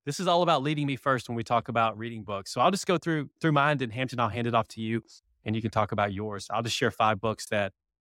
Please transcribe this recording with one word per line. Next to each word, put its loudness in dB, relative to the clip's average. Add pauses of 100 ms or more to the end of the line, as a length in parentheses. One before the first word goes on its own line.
this -6
is -2
all 6
about 4
leading 0
me -2
first 0
when -4
we -2
talk 2
about 0
reading -8
books. -8
So 2
I'll 6
just -4
go 2
through, -2 (140)
through 2
mine, 2
and -6
Hampton, -4
I'll 2
hand -2
it 0
off 2
to -12
you -2 (420)
and 0
you 0
can -2
talk 0
about 0
yours. -6
I'll -2
just -2
share 2
five 2
books -4
that, -2 (300)